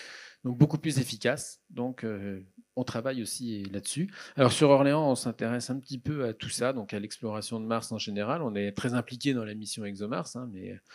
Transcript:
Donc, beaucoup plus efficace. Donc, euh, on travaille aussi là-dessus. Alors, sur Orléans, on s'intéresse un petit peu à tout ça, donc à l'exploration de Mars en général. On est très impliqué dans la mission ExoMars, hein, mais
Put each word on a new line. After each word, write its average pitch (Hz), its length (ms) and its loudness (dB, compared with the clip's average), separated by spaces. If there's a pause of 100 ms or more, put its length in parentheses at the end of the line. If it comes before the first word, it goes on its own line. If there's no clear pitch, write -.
(440)
Donc, 123 140 -2
beaucoup 147 220 8
plus 151 180 0
efficace. 123 720 -2
Donc, 127 340 -6
euh, 101 380 -6 (340)
on 127 80 -2
travaille 123 380 -4
aussi 107 440 -6
là-dessus. 101 460 -4 (240)
Alors, 127 160 8
sur 143 200 8
Orléans, 139 400 8
on 123 40 4
s'intéresse 120 540 -2
un 131 100 -2
petit 131 200 -8
peu 143 260 -2
à 110 80 -2
tout - 160 -8
ça, 127 240 0
donc 107 220 -6
à 104 40 -2
l'exploration 107 600 -6
de 110 60 -6
Mars 113 260 -2
en 110 80 -4
général. 107 420 -2
On 113 140 -2
est 101 160 0
très 123 240 -2
impliqué 127 400 -2
dans 113 80 -2
la 107 100 -8
mission 107 320 -8
ExoMars, 104 500 -6
hein, 123 160 -10
mais 95 280 -12 (160)